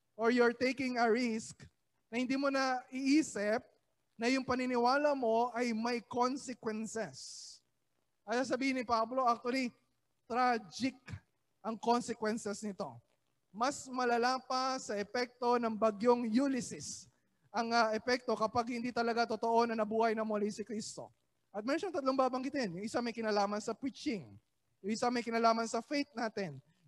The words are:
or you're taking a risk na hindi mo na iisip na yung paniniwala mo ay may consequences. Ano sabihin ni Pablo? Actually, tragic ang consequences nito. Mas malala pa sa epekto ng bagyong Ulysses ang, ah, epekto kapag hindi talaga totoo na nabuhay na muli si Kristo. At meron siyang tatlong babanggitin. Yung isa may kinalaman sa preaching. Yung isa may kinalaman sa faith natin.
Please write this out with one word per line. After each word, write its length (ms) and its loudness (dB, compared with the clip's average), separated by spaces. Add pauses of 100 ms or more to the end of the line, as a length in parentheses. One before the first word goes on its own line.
(200)
or 80 2
you're 240 6
taking 480 -2
a 80 4
risk 560 0 (480)
na 80 -2
hindi 160 0
mo 160 0
na 400 0
iisip 720 2 (560)
na 80 0
yung 160 2
paniniwala 720 2
mo 400 0
ay 160 0
may 320 -2
consequences. 1600 -6 (640)
Ano 160 0
sabihin 320 0
ni 80 -2
Pablo? 400 0
Actually, 480 0 (560)
tragic 720 0 (640)
ang 160 -6
consequences 800 -2
nito. 320 -8 (640)
Mas 320 -2
malala 560 2
pa 400 -2
sa 160 -4
epekto 560 0
ng 220 0
bagyong 500 4
Ulysses 800 -2 (480)
ang, 160 0
ah, 240 4
epekto 400 0
kapag 400 0
hindi 160 -4
talaga 320 0
totoo 400 2
na 160 0
nabuhay 320 2
na 160 -2
muli 240 0
si 160 -10
Kristo. 400 -8 (480)
At 80 -6
meron 160 0
siyang 160 -6
tatlong 240 2
babanggitin. 560 0
Yung 80 -6
isa 160 -2
may 160 -2
kinalaman 480 0
sa 80 -6
preaching. 560 -6 (560)
Yung 80 -2
isa 160 0
may 160 0
kinalaman 400 4
sa 160 -2
faith 320 -4
natin. 480 -6 (280)